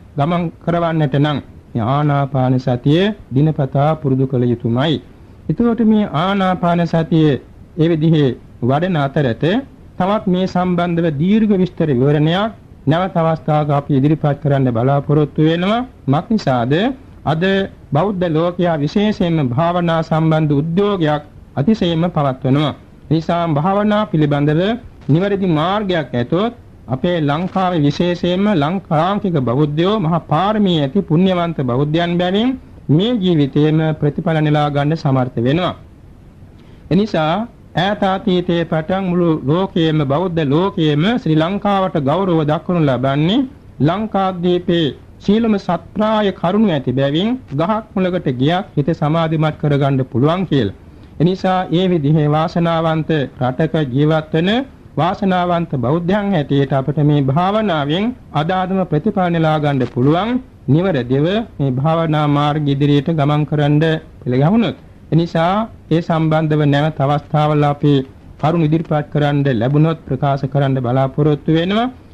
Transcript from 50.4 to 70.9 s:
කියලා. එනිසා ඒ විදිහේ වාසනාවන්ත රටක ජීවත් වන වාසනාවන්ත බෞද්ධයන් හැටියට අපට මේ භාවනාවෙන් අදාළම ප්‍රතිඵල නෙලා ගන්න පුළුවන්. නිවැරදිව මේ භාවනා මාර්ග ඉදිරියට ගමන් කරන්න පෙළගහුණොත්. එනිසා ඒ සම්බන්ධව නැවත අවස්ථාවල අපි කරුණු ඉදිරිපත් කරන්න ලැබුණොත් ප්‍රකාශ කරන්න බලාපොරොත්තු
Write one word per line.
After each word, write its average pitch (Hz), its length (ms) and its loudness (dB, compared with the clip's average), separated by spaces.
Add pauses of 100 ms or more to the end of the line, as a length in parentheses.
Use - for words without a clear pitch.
කියලා. 123 320 0 (380)
එනිසා 185 440 0 (100)
ඒ 175 180 0
විදිහේ 156 420 2
වාසනාවන්ත 160 800 0 (260)
රටක 131 380 -2 (120)
ජීවත් 151 460 0
වන 165 160 0 (440)
වාසනාවන්ත 180 840 0
බෞද්ධයන් 170 540 0
හැටියට 139 440 0
අපට 139 260 -2
මේ 147 220 2
භාවනාවෙන් 175 840 0 (260)
අදාළම 185 520 -2
ප්‍රතිඵල 180 460 0
නෙලා 160 300 2
ගන්න 139 280 0
පුළුවන්. 156 420 0 (340)
නිවැරදිව 139 640 2 (280)
මේ 139 180 -2
භාවනා 151 560 0
මාර්ග 147 400 0
ඉදිරියට 143 420 2
ගමන් 147 340 0
කරන්න 147 400 2 (340)
පෙළගහුණොත්. 151 600 0 (300)
එනිසා 165 460 0 (320)
ඒ 165 160 0
සම්බන්ධව 156 640 0
නැවත 147 360 0
අවස්ථාවල 147 640 0
අපි 147 300 2 (420)
කරුණු 165 300 0
ඉදිරිපත් 151 440 -2
කරන්න 147 340 0 (100)
ලැබුණොත් 147 480 2
ප්‍රකාශ 139 440 -2
කරන්න 135 320 0
බලාපොරොත්තු 135 760 0